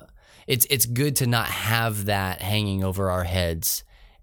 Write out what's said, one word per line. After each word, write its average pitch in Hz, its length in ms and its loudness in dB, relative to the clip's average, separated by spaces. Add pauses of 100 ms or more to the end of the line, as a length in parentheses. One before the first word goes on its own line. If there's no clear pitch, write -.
(460)
it's, 127 240 2
it's 135 160 2
good 127 320 0
to 135 80 2
not 120 220 2
have 107 580 0
that 98 380 0
hanging 101 400 0
over 95 260 0
our 90 140 0
heads 87 600 -2 (400)